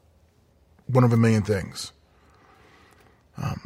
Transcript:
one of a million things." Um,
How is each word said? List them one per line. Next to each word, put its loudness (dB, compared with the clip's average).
one 2
of 4
a 2
million 4
things." -6
Um, -8